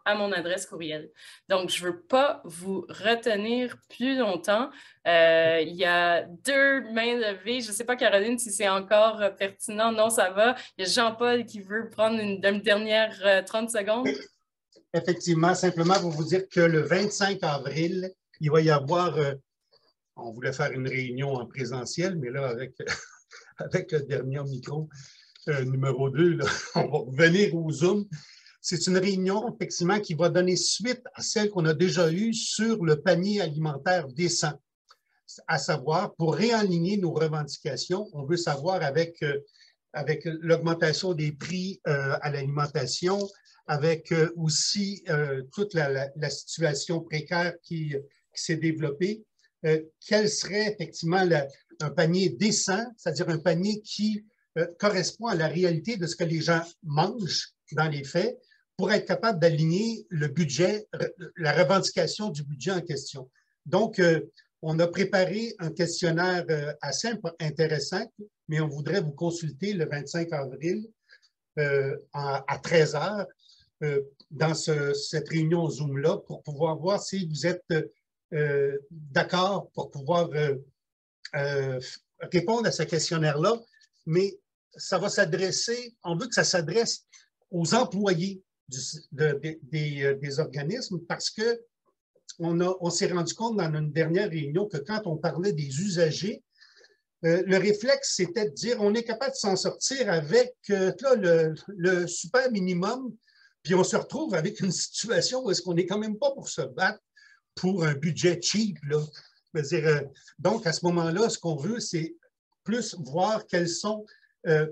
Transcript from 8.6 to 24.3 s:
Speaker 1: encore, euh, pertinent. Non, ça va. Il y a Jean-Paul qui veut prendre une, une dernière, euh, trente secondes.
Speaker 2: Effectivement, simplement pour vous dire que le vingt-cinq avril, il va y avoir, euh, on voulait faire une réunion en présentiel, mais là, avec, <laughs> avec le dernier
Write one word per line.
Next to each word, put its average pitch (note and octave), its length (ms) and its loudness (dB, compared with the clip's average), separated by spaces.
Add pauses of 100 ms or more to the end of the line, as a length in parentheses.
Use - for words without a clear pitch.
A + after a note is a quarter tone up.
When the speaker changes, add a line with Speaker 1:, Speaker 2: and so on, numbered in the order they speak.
Speaker 1:
encore, G#3 520 4
euh, G3+ 100 2
pertinent. G#3+ 600 -2
Non, A3 180 4
ça A3+ 200 2
va. G#3+ 260 4 (220)
Il F#3+ 80 -4
y - 20 -2
a F3+ 40 -2
Jean-Paul A#3+ 540 2
qui A3 160 -14
veut G#3+ 280 -6
prendre A3 300 2
une, G3 260 -2
une G3+ 160 2
dernière, G#3+ 600 2
euh, G3 180 6
trente A3+ 300 -4
secondes. A3 360 0 (840)
Speaker 2:
Effectivement, E3+ 600 2
simplement F3+ 400 2
pour F3 160 0
vous D#3 140 -2
dire F#3 240 0
que F3+ 100 0
le E3 220 6
vingt-cinq G3 600 0
avril, E3 720 -2 (300)
il D3 100 2
va D#3+ 100 8
y D#3 80 6
avoir, D3+ 480 2
euh, C#3 160 2 (840)
on A#2+ 140 -12
voulait B2 220 -6
faire C#3+ 200 -2
une C3 140 -4
réunion C3 460 -4
en B2 140 -4
présentiel, C3 720 -4
mais B2 120 -4
là, C3+ 180 -2
avec, A#2+ 300 -6
<laughs> - 800 -12
avec F3+ 360 -4
le D3+ 80 2
dernier C3+ 420 -4